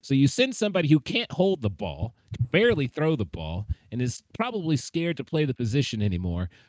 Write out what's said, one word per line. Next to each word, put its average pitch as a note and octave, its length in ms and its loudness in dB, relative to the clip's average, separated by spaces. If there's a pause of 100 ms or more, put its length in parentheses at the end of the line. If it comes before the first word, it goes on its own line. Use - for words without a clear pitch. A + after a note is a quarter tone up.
So - 120 -2
you C#3 140 6
send B3+ 280 2
somebody F3+ 340 0
who D3+ 100 8
can't A#3+ 320 -4
hold F3+ 300 0
the A2 80 0
ball, F2+ 460 -6 (200)
can B2+ 160 0
barely F#3 360 2
throw D#3 280 0
the G#2+ 100 -2
ball, E2 420 -8 (240)
and A#2 100 -4
is B2 220 -4 (100)
probably G#3+ 420 -2
scared E3 420 -2
to - 60 -8
play D#3 220 0
the C3 80 -2
position A#2+ 480 -2
anymore F2+ 480 -2 (200)